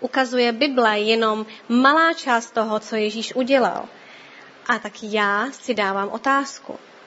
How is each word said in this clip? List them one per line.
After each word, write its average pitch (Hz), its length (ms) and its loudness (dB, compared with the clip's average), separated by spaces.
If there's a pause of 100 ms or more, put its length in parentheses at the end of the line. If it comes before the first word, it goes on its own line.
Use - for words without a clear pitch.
ukazuje 247 520 0
Bible, 233 460 2
je 208 60 0
jenom 220 420 0 (220)
malá 285 440 4
část 240 380 -2
toho, 214 300 -2
co 220 160 -8
Ježíš 214 380 -4
udělal. 247 540 0 (760)
A 240 120 0
tak 208 140 -10 (100)
já 208 500 0
si - 220 -6
dávám 196 340 -2
otázku, 269 720 -4 (280)